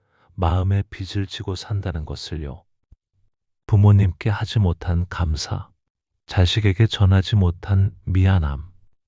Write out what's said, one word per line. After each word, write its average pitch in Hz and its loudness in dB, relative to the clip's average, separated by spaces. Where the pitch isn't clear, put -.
마음의 92 0
빚을 98 -8
지고 - -10
산다는 87 -8
것을요. 73 -12
부모님께 101 4
하지 104 -4
못한 90 -2
감사, 85 -6
자식에게 101 2
전하지 98 2
못한 98 0
미안함, 87 0